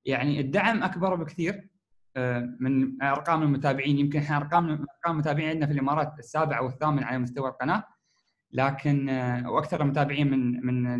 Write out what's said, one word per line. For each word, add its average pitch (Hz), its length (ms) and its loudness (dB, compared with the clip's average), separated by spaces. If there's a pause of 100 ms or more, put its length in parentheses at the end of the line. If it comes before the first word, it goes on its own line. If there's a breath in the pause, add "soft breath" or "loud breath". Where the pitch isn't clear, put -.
يعني 139 340 0
الدعم 190 440 0
أكبر 185 320 0
بكثير، 165 540 -4 (480)
آه، 123 420 -2
من 131 440 0
أرقام 151 400 0
المتابعين. 139 540 2
يمكن 143 220 2
إحنا 147 180 0
أرقام، 160 340 2
أرقام 151 420 -4
المتابعين 156 360 0
عندنا 160 180 0
في 151 60 0
الإمارات 143 460 0
السابع 151 380 -2
أو 127 100 -2
الثامن 139 360 0
على 123 140 -2
مستوى 123 320 -4
القناة، 160 340 -2 (680)
لكن، 139 580 2
آه، 123 420 -2
وأكثر 151 300 0
المتابعين 143 500 2
من، 123 340 0
من 123 340 0